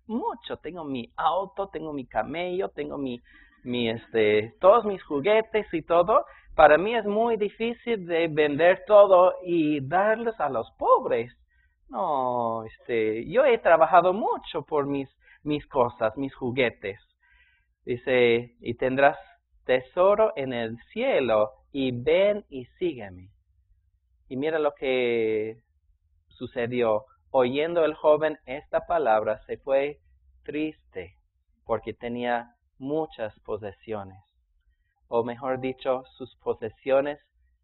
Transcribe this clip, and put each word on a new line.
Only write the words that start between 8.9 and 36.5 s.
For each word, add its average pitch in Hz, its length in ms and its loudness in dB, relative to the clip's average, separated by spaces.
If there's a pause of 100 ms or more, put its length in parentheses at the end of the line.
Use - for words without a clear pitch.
y 151 420 0
darlos 220 540 -2
a 147 80 -2
los 117 300 -6
pobres. 135 540 2 (560)
No, 127 760 -2
este, 110 640 -4
yo 226 160 2
he 240 140 4
trabajado 170 540 6
mucho 269 500 -4
por 143 240 -2
mis, 139 220 -4 (340)
mis 147 240 -6
cosas, 120 500 -2
mis 135 180 -8
juguetes. 117 680 -4 (840)
Dice, 123 760 0
"Y 120 140 -10
tendrás 135 440 2 (460)
tesoro 190 720 2
en 135 160 -6
el 117 260 -6 (140)
cielo, 139 580 0 (220)
y 135 200 -4
ven 180 560 0
y 127 180 -14 (120)
sígueme". 98 520 -8 (1000)
Y 131 80 -10
mira 156 220 -4
lo 147 160 -2
que 117 880 -2 (680)
sucedió. 120 760 -2 (260)
Oyendo 143 540 0
el 151 100 0
joven 151 520 2
esta 151 400 -6
palabra, 110 600 0
se 117 120 -10
fue 139 400 -2 (460)
triste, 147 720 -10 (480)
porque 110 300 -4
tenía 120 600 -6 (240)
muchas 139 640 -8
posesiones. 101 840 -12 (840)
O 117 160 0
mejor 127 360 -6
dicho, 131 440 -4 (120)
sus - 200 -18
posesiones 135 840 -4 (440)